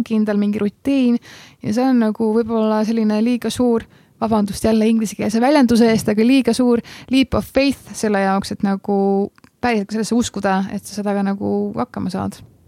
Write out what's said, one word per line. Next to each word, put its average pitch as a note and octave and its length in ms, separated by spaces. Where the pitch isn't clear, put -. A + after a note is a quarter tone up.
kindel G#3+ 340
mingi G#3 200
rutiin A#3+ 560
ja G#3+ 100
see B3 120
on B3+ 220
nagu G#3+ 280
võib-olla A3 520
selline G#3+ 360
liiga A#3+ 300
suur, A#3 320
vabandust G#3+ 440
jälle A3 240
inglisekeelse A3 520
väljenduse A#3+ 500
eest, A3 180
aga G#3+ 160
liiga B3 320
suur A#3+ 240
leap C4 240
of - 160
faith C4+ 440
selle G3+ 260
jaoks, G3 320
et - 100
nagu G3 320
päriselt G#3+ 300
sellesse A3 240
uskuda, G3+ 420
et G3+ 120
sa - 140
seda G3+ 180
ka G3 80
nagu G3+ 260
hakkama G3 360
saad. G3 260